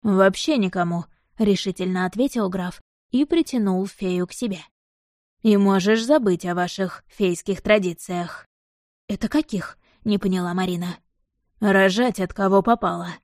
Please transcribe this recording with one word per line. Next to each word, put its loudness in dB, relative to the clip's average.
«Вообще 2
никому», -2
решительно 0
ответил -2
граф -8
и 2
притянул 0
фею -4
к -18
себе. -6
«И 4
можешь 2
забыть 2
о -4
ваших -4
фейских -4
традициях». -2
«Это -4
каких?» -4
не 0
поняла -2
Марина. -4
«Рожать 2
от -4
кого 4
попало». 0